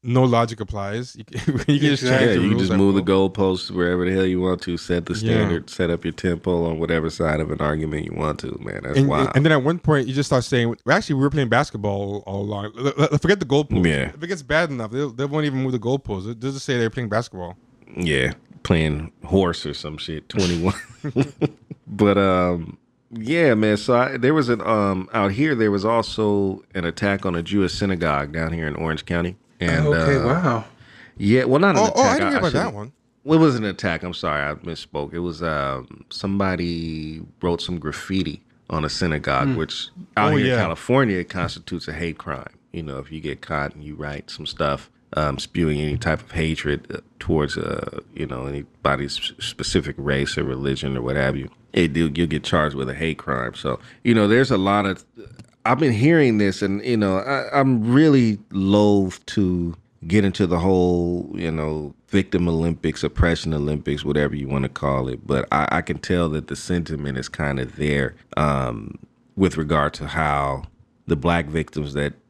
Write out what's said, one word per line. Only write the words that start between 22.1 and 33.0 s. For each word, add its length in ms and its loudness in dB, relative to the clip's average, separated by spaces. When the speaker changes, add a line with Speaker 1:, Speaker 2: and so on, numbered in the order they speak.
Speaker 3:
um, 640 2
yeah, 440 2
man. 220 4
So 180 2
I, 220 2
there 160 4
was 160 2
an, 140 0
um, 500 0
out 200 2
here, 220 0
there 160 4
was 140 0
also 800 0
an 120 -2
attack 400 0
on 80 0
a 80 -2
Jewish 320 2
synagogue 580 0
down 220 -4
here 120 -4
in 100 -4
Orange 280 -4
County. 320 -2
And, 280 2
Speaker 2:
Okay, 280 4
Speaker 3:
uh, 100 0
Speaker 2:
wow. 380 0
Speaker 3:
yeah, 260 4
well, 160 4
not 160 4
an 60 6
Speaker 1:
Oh, 120 2
oh, 80 4
I 120 4
Speaker 3:
attack. 40 0
Speaker 1:
didn't 140 0
hear 0 -
Speaker 3:
I, 20 0
I 40 0
Speaker 1:
about 140 0
that 80 0
Speaker 3:
shouldn't 140 -4
Speaker 1:
one. 180 -12